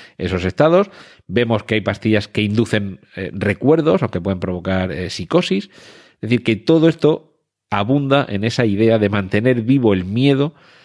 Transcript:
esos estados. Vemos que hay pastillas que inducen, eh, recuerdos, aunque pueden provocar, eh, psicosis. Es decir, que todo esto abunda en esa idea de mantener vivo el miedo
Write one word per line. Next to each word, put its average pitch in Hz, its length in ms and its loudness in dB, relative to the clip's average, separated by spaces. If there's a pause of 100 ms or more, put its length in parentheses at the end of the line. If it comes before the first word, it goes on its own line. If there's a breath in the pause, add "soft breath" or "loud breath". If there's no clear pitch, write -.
(180 loud breath)
esos 90 280 -4
estados. 170 440 2 (380 loud breath)
Vemos 113 360 0
que 110 120 -2
hay 107 60 0
pastillas 104 480 -2
que 107 120 -2
inducen, 107 600 -2 (160)
eh, 92 160 -8
recuerdos, 147 680 0
aunque 104 200 -4
pueden 95 180 -2
provocar, 92 520 -4
eh, 85 180 -8
psicosis. 180 600 -2 (520 loud breath)
Es 110 80 -8
decir, 120 140 2
que 113 120 0
todo 160 320 2
esto - 540 -2 (280)
abunda 135 600 0
en 101 140 -4
esa 113 220 0
idea 110 320 2
de 104 120 2
mantener 107 540 0
vivo 120 300 2
el 92 120 -2
miedo 135 480 0 (320 soft breath)